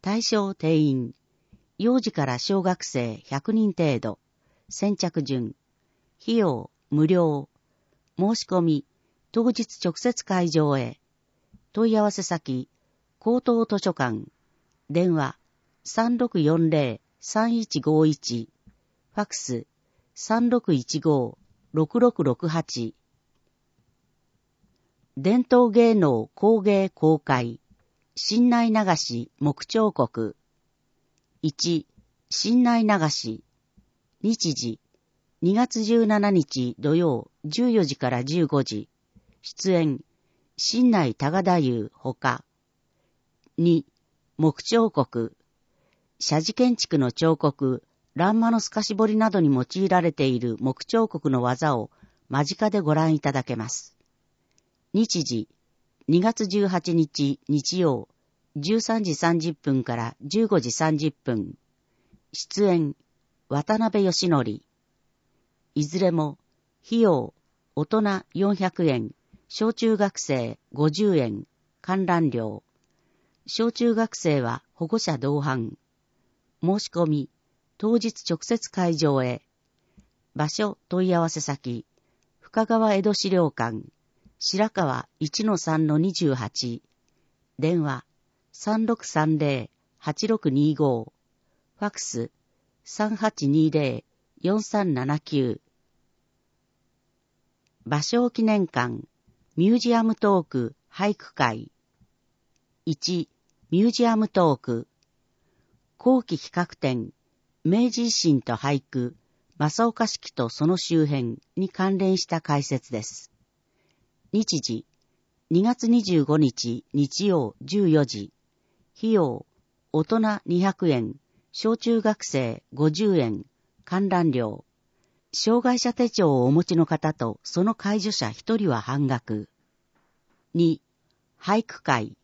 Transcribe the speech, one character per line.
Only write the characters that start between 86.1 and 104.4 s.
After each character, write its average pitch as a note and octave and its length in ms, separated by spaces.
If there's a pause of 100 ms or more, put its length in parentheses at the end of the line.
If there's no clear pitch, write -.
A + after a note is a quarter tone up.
十 D3+ 220
八。 A#2+ 480 (760)
電 D#3+ 240
話、 C3+ 220 (480)
三 A3 320
六 A3+ 220
三 D#3 320
零、 C#3 320 (260)
八 - 320
六 G#3+ 220
二 D3 240
五。 B2+ 400 (640)
フ G3+ 80
ァ - 20
ッ - 40
ク - 100
ス、 A#2 280 (540)
三 G#3+ 320
八 G#3 320
二 D#3 220
零、 C#3 340 (380)
四 G3+ 200
三 G3+ 300
七 C3+ 260
九。 C3+ 440 (2250)
芭 D3 140
蕉 A#3+ 280
記 - 120
念 G#3+ 240
館、 A#2+ 380 (520)
ミ F3 140
ュ A#3+ 60
ー - 20
ジ A#3+ 160
ア A3+ 80
ム A3+ 140
ト G3 260
ー - 40
ク、 A#2+ 300 (160)
俳 G3+ 220
句 - 180
会。 A2 400 (1120)
一、 E3+ 460 (400)
ミ F#3 140
ュ - 20
ー A#3+ 40
ジ A#3+ 160
ア A3+ 100
ム G#3+ 120
ト E3 260